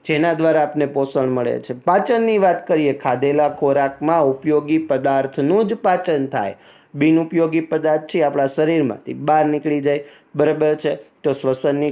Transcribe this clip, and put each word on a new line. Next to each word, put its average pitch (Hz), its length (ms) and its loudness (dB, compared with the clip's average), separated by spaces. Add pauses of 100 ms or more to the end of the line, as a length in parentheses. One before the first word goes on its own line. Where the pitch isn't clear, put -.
જેના 165 340 0
દ્વારા 156 320 2
આપને 143 240 -2
પોષણ 135 420 -2
મળે 120 300 -2
છે. 123 140 -10 (100)
પાચનની 226 560 2
વાત - 240 0
કરીએ, 151 240 2
ખાધેલા 143 680 0
ખોરાકમાં 143 720 2
ઉપયોગી 151 560 0
પદાર્થનું 139 800 0
જ 220 140 -6
પાચન 170 480 0
થાય, 104 260 -4 (400)
બિનઉપયોગી 160 760 0
પદાર્થ 156 400 0
છે 180 140 -2
આપણા 139 240 0
શરીરમાંથી 143 680 -2 (140)
બહાર 156 180 4
નીકળી 147 380 -2
જાય, 143 200 -2 (320)
બરાબર 151 460 2
છે? 147 100 -2 (300)
તો 143 120 0
શ્વસનની 143 580 0